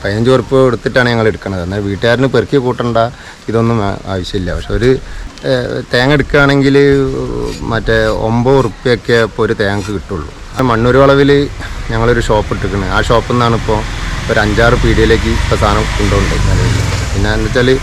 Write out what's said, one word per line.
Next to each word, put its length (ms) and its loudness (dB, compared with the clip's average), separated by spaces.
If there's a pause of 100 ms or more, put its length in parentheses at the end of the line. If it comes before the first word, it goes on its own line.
പതിനഞ്ച് 320 0
ഉറുപ്പ്യ 300 2
കൊടുത്തിട്ടാണ് 480 0
ഞങ്ങൾ 180 2
എടുക്കുന്നത്. 340 -6
എന്നാൽ 220 -4
വീട്ടുകാരന് 480 0
പെറുക്കി 300 2
കൂട്ടേണ്ട 340 -2 (500)
ഇതൊന്നും 280 0 (100)
ആ-, 100 -6 (160)
ആവശ്യമില്ല. 440 -6
പക്ഷെ 200 -8
ഒരു, 120 2 (640)
ഏഹ്, 300 -4 (100)
തേങ്ങ 260 2
എടുക്കുകയാണെങ്കിൽ 600 2 (960)
മറ്റേ 240 0 (300)
ഒമ്പത് 340 2
ഉറുപ്പ്യൊക്കെ 560 0 (120)
ഇപ്പോൾ 180 -4
ഒരു 140 0
തേങ്ങക്ക് 360 -2
കിട്ടുള്ളൂ. 320 -10 (280)
ആ 40 -2 (100)
മണ്ണൂർ 320 2
വളവിൽ 280 4 (600)
ഞങ്ങളൊരു 360 2
ഷോപ്പ് 280 0
ഇട്ടിരിക്കുന്നത്. 420 -4
ആ 120 2
ഷോപ്പിൽ 260 2
നിന്നാണ് 260 2
ഇപ്പോൾ 180 0 (520)
ഒരു 140 2
അഞ്ചാറ് 380 4
പീടികയിലേക്ക് 480 2 (120)
ഇപ്പോൾ 200 0
സാധനം 220 2 (120)
കൊണ്ടുപോകുന്നുണ്ട് 520 0
നിലവിൽ. 240 2 (400)
പിന്നെ 220 0
എന്താ 120 -2
വെച്ചാൽ 220 2 (140)